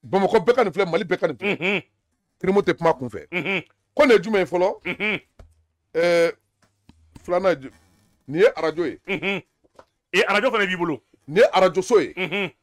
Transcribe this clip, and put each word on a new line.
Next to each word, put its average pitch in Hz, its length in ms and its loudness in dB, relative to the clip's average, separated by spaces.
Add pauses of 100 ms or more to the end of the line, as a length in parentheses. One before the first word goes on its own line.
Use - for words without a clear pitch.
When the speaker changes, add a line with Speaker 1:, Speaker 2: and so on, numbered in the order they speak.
Speaker 1:
Bamakɔ 190 420 0
bɛɛ 240 100 4
ka 247 80 2
nin 185 100 -2
filɛ, 185 180 -2
Mali 170 120 -2
bɛɛ 175 160 -4
ka 185 80 -2
nin 143 100 -6
filɛ. 190 200 -4
Speaker 2:
Unhun. 185 260 -4 (560)
Speaker 1:
Crémo 196 220 2
tɛ - 160 -2
kuma 165 160 0
kun 127 160 -8
fɛ. 80 220 -14
Speaker 2:
Unhun. 175 320 -4 (320)
Speaker 1:
Ko 294 100 4
nin 262 60 4
ye 208 80 8
jumɛn 202 200 0
ye 185 60 2
fɔlɔ? 180 380 0
Speaker 2:
Unhun. 196 380 -6 (760)
Speaker 1:
Ɛɛ, 170 360 2 (920)
filanan 180 260 0
ye 156 120 -2
ju-, 131 120 -18 (540)
nin 151 140 -2
ye 220 140 6
arajo 160 300 -4
ye. 123 220 -8
Speaker 2:
Unhun. 190 360 -6 (720)
Ee, 180 140 2
arajo 208 240 0
fana 208 160 0
b'i 185 100 -4
bolo. 165 240 -4 (260)
Speaker 1:
Nin 147 100 -2
ye 220 60 8 (100)
arajo 185 300 4
so 220 160 4
ye. 143 140 -2
Speaker 2:
Unhun. 180 380 -6 (120)